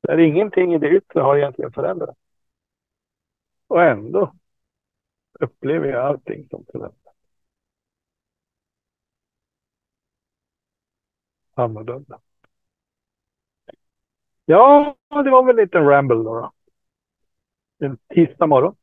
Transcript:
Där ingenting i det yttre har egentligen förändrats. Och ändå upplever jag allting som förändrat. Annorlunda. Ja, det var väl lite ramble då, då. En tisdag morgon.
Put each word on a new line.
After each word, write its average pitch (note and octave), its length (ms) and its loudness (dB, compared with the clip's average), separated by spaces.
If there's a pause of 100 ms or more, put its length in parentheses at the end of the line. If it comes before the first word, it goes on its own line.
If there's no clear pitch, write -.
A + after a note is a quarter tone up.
Där D3+ 140 -4
ingenting F3 560 0
i D#3+ 40 -2
det D3 120 -2
yttre F3+ 320 -2
har C#3 160 0
egentligen C3+ 340 -6
förändrats. E3+ 480 -8 (1500)
Och C#4 160 2
ändå C#3+ 500 0 (1040)
upplever C#3+ 480 -6
jag B2+ 180 -4
allting - 440 -8
som - 160 -18
förändrat. - 500 -20 (4000)
Annorlunda. A#2+ 680 -10 (2250)
Ja, C#4 500 6 (140)
det C#4+ 200 -4
var B3+ 160 4
väl B3 100 4
lite G3+ 220 0
ramble C#3+ 380 2
då, A2+ 80 -4
då. A2+ 280 -10 (1300)
En C3+ 180 -8
tisdag - 500 0
morgon. C#3+ 360 2